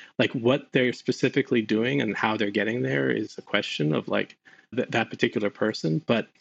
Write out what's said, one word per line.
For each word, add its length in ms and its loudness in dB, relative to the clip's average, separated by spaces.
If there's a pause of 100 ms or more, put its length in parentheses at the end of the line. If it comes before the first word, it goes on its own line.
(180)
Like, 140 4
what 400 0
they're 200 4
specifically 720 0
doing 400 2
and 160 -2
how 180 -2
they're 140 -2
getting 320 -2
there 300 0
is 260 -4
a 60 -14
question 500 -2
of, 140 -2
like, 280 -2 (400)
th-, 140 -2
that 220 0
particular 400 0
person. 560 -2
But 220 0 (120)